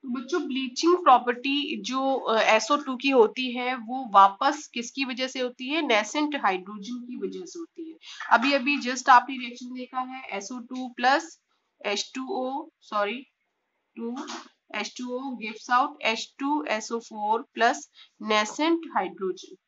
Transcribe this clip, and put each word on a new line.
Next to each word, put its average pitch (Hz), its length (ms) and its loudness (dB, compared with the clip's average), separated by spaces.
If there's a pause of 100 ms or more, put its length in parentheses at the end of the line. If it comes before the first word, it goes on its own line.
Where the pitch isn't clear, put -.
तो 262 80 -8
बच्चों, 269 380 -4
bleaching 262 480 2
property 247 840 4
जो, 262 320 0
अ, 220 260 2
एसओ 220 360 4
टू 269 200 -4
की 277 140 0
होती 254 420 4
है 247 220 -4
वो 247 360 -10
वापस 196 640 6
किसकी 240 300 -6
वजह 254 220 -4
से 262 140 -6
होती 254 280 -6
है? 311 140 0
nascent 285 540 0
hydrogen 208 640 -4
की 247 160 -12
वजह - 300 -8
से 339 120 -16
होती 330 320 -14
है। 320 60 -18 (340)
अभी 233 220 4
अभी 277 260 0
just 254 300 -6
आपने 247 280 6
reaction 247 300 -12
देखा 254 340 -10
है, 254 280 -10
एसओ 202 300 -8
two 254 300 -10
plus 269 520 0 (460)
H 208 280 -4
two 262 160 -8
ओ, 269 380 -4 (120)
sorry, 214 420 -4 (760)
two, 233 200 -8 (580)
H 208 240 -6
टू 247 140 -8
ओ 254 80 -6 (140)
gives 226 440 -2
out 294 240 0
H 226 360 -2
two 285 260 0
S 214 280 -4
ओ 233 60 -2
फ़ोर 220 440 -2 (120)
plus 247 360 0 (320)
nascent 214 580 2 (160)
hydrogen। 185 600 -6 (120)